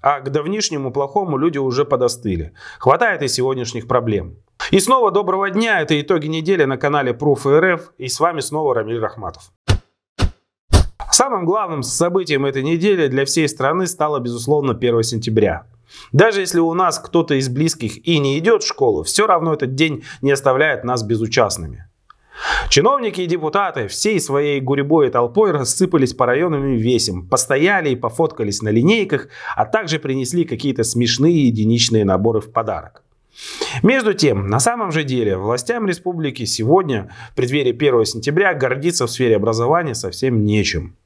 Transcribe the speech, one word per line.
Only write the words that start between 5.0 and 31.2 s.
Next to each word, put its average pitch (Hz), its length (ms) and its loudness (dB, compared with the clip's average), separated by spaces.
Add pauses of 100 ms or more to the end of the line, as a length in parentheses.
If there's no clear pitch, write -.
доброго 190 380 0
дня, 208 320 0
это 151 180 0
итоги 156 260 0
недели 160 380 0
на 135 140 -2
канале 143 340 0
Proof 139 360 0
Р 156 160 6
Ф, 175 320 -2
и 127 120 -10
с - 100 -6
вами 160 220 0
снова 147 340 -2
Рамиль 113 240 -4
Рахматов. 104 540 -10 (1600)
Самым 240 320 2
главным 170 400 -2
событием 165 600 0
этой 135 200 -2
недели 170 420 2
для 135 180 0
всей 151 240 0
страны 151 380 -2
стало, 151 320 -2
безусловно, 123 560 -2
первое 117 300 2
сентября. 110 640 0 (440)
Даже 202 260 6
если 175 220 0
у 165 120 2
нас 175 280 0
кто-то 165 340 0
из 131 140 0
близких 127 580 -4
и 165 140 2
не 139 180 0
идёт 202 240 2
в - 60 -4
школу, 110 340 0
всё - 240 0
равно 165 280 2
этот 131 200 -4
день 147 300 0 (180)
не 139 80 2
оставляет 135 540 2
нас 123 180 -2
безучастными. 107 880 -2 (800)
Чиновники 208 540 2
и 180 40 -4
депутаты 156 640 -2
всей 208 320 -2
своей 143 400 0
гурьбой 139 480 2
и - 20 0
толпой 120 400 2
рассыпались 143 640 0
по 123 120 2
районам 143 380 0
и 135 120 0
весям, 110 500 0
постояли 147 640 0
и 123 60 0
пофоткались 117 680 -4
на 107 60 -4
линейках, 151 640 2 (260)
а - 80 0
также 165 340 -2
принесли 135 460 -2
какие-то 123 400 -2
смешные 127 640 2